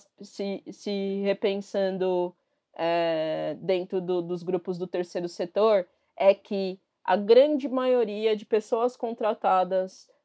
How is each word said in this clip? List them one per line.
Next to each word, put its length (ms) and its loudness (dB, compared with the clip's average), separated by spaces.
se, 500 -8
se 520 -6
repensando, 1120 -2
é, 840 -2
dentro 400 -2
do, 220 -2
dos 220 -6
grupos 340 -4
do 80 -6
terceiro 420 -4
setor, 600 0
é 200 6
que 440 -6
a 120 2
grande 520 6
maioria 680 0
de 100 -8
pessoas 500 0
contratadas 1120 -2